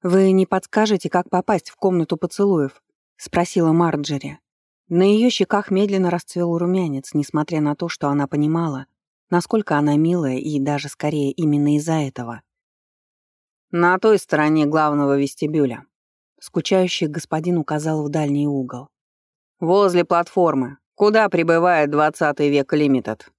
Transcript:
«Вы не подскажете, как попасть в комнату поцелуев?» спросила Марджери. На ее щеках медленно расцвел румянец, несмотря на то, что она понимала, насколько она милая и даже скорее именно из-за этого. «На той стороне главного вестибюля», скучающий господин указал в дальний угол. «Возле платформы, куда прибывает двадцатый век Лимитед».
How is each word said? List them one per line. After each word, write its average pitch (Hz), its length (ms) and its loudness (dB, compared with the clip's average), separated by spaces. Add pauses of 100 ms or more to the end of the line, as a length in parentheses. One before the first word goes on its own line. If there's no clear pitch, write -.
«Вы 190 320 4
не 190 120 4
подскажете, 202 640 0
как 180 200 0
попасть - 400 -2
в - 80 -20
комнату 180 400 0
поцелуев?» 175 680 -2 (320)
спросила 175 560 0
Марджери. 147 680 -2 (500)
На 180 140 2
ее 214 260 4
щеках 202 420 -2
медленно 190 380 0
расцвел 175 480 -4
румянец, 170 560 -2
несмотря 151 480 -2
на 147 160 -2
то, 170 100 -6
что 147 220 -4
она 143 180 0
понимала, 151 600 -2 (420)
насколько 175 480 0
она 147 180 2
милая 156 400 0
и 147 240 -4
даже 143 300 -4
скорее 147 420 -2
именно 147 460 0
из-за 156 160 -2
этого. 131 480 -6 (1300)
«На 175 220 4
той 214 220 4
стороне 151 480 0
главного 147 500 0
вестибюля», 139 680 -4 (520)
скучающий 180 680 -2
господин 160 500 -4
указал 156 460 -4
в 147 60 -4
дальний 147 360 -2
угол. 135 420 -6 (720)
«Возле 180 460 2
платформы, 160 720 0 (160)
куда 208 340 2
прибывает 165 640 2
двадцатый 147 640 0
век 143 220 0
Лимитед». 135 640 0